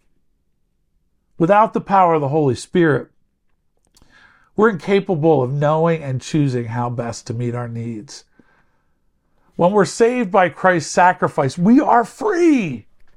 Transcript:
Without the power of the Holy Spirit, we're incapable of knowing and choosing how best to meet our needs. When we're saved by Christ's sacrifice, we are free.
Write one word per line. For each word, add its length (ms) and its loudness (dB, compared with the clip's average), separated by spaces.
Without 360 2
the 80 -4
power 340 2
of 60 0
the 80 -2
Holy 260 0
Spirit, 560 0
we're 140 2
incapable 760 0
of 100 -6
knowing 480 0
and 180 -6
choosing 460 -2
how 240 -6
best 380 -10
to 60 -6
meet 200 -6
our 140 -8
needs. 580 -12
When 160 2
we're 140 2
saved 460 0
by 180 2
Christ's 420 -2
sacrifice, 680 0
we 220 4
are 240 2
free. 840 -2